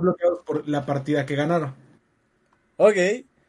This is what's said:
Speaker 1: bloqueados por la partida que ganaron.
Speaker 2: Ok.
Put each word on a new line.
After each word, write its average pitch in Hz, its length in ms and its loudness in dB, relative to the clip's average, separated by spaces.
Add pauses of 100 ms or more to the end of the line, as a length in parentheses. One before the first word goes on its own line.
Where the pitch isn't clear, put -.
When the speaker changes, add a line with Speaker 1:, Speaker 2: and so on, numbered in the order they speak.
Speaker 1:
bloqueados 175 420 0
por 147 240 -6
la 147 160 -2
partida 139 400 -2
que 143 120 -8
ganaron. 147 380 -2 (1000)
Speaker 2:
Ok. 202 200 6 (520)